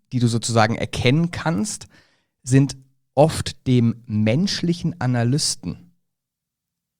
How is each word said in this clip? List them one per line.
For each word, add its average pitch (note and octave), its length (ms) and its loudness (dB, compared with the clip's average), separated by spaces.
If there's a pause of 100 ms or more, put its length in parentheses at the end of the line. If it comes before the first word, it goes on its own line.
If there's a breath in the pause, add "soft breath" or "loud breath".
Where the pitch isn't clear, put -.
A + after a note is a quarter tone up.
(120)
die B2+ 60 -2
du A#2+ 100 2
sozusagen A2+ 480 0
erkennen D#3+ 540 0
kannst, F#3+ 580 -6 (540 soft breath)
sind C3+ 340 2 (380)
oft - 520 0
dem A#2+ 400 2
menschlichen D#3+ 960 -2
Analysten B2 920 -4 (1080)